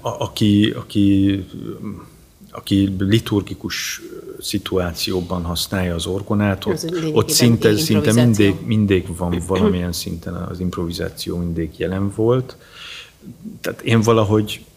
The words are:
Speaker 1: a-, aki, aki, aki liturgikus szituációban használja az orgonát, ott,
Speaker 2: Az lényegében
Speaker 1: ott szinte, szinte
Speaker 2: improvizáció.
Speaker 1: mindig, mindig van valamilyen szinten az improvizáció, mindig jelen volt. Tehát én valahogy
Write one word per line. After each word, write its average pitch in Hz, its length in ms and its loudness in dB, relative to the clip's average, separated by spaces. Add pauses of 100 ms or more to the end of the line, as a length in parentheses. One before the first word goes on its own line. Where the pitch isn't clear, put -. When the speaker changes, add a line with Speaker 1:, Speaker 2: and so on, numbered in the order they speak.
Speaker 1:
a-, 127 80 -6 (140)
aki, 104 480 4
aki, 98 720 0 (1040)
aki 98 480 0
liturgikus 98 1000 -2 (400)
szituációban 90 1040 -4
használja 87 500 -2
az 82 120 -4
orgonát, 101 580 0
ott, - 80 0
Speaker 2:
Az 165 120 -4
lényegében 165 320 -4
Speaker 1:
ott - 140 4
szinte, 113 460 4
szinte 104 160 0
Speaker 2:
improvizáció. 110 320 4
Speaker 1:
mindig, 104 420 4
mindig 98 500 2
van 87 300 -2
valamilyen 92 460 0
szinten 87 420 -8
az 87 260 -8
improvizáció, 87 760 -6
mindig 85 400 -4
jelen 95 380 -2
volt. 123 420 0 (1040)
Tehát - 220 -6
én 113 180 2
valahogy 107 640 2 (120)